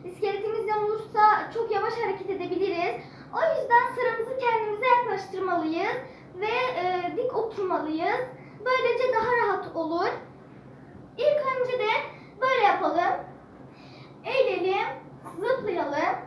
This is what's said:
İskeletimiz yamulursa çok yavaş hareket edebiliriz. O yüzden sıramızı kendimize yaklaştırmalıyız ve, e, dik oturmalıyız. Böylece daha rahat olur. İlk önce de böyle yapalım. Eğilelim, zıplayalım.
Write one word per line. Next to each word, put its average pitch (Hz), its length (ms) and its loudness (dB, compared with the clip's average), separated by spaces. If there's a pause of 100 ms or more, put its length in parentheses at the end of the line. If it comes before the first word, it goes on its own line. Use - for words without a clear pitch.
İskeletimiz 415 600 -2
yamulursa 427 880 2
çok 440 160 -2
yavaş 427 240 0
hareket 392 360 -4
edebiliriz. 349 720 -2 (320)
O 640 260 2
yüzden 480 340 4
sıramızı 480 440 -2
kendimize 453 480 0
yaklaştırmalıyız 381 1080 2 (380)
ve, 415 160 -2 (260)
e, 359 400 0
dik 508 200 0
oturmalıyız. 370 840 0 (440)
Böylece 494 500 2
daha 466 220 2
rahat 370 400 0
olur. 339 320 0 (1080)
İlk 523 420 2
önce 494 180 0
de 427 120 2 (500)
böyle 508 220 4
yapalım. 349 520 4 (1120)
Eğilelim, 403 600 2 (520)
zıplayalım. 359 760 0 (100)